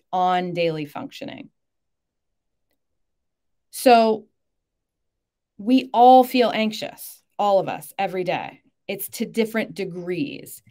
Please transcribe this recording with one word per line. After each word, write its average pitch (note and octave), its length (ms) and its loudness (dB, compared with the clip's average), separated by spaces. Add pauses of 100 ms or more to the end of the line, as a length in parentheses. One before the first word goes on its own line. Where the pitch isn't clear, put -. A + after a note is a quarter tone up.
(120)
on F3+ 420 -2
daily D#3+ 320 -2
functioning. - 640 -16 (2250)
So A3+ 560 4 (1300)
we B3 340 0
all B3+ 300 8
feel B3 320 0
anxious, - 680 -6 (160)
all G3+ 220 2
of D#3 100 -2
us, G2+ 300 -10
every F#3+ 240 -4
day. D3+ 400 -6 (240)
It's G3 220 -10
to - 180 -8
different A3 480 -4
degrees. F3+ 960 -8